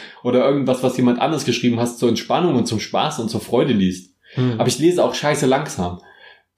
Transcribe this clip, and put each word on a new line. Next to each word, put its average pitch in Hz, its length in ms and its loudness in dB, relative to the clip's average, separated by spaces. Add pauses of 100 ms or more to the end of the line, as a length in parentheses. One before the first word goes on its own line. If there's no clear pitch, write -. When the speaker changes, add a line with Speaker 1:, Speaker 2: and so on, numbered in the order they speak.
(220)
Speaker 1:
oder 127 260 2
irgendwas, 131 340 0
was 127 140 0
jemand 120 240 2
anders 151 240 0
geschrieben 117 340 0
hast, 117 200 -4
zur 123 100 2
Entspannung 139 460 0
und 113 120 0
zum 107 140 -2
Spaß 143 400 -2
und 110 100 -4
zur 104 100 -4
Freude 127 340 0
liest. 92 400 -2 (200)
Speaker 2:
Hm. 127 240 0
Speaker 1:
Aber 120 100 2
ich 123 100 -2
lese 175 260 4
auch 120 100 0
scheiße 147 320 -2
langsam. 127 540 -2 (580)